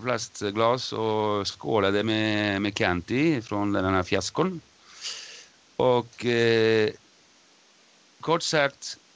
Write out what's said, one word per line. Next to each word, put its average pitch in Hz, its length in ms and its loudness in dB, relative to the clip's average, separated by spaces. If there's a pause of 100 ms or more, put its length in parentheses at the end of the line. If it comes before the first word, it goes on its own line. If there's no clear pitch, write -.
plastglas 117 880 -2
och 107 540 0
skålade 101 560 0
med, 107 580 0
med 101 160 -2
Chianti 113 640 0
från 104 320 -2
den 95 200 0
här 92 100 2
fiaskon. 160 580 -2 (1120)
Och, 123 500 0
eh, 113 640 4 (1300)
kort 165 240 0
sagt, - 540 -2 (180)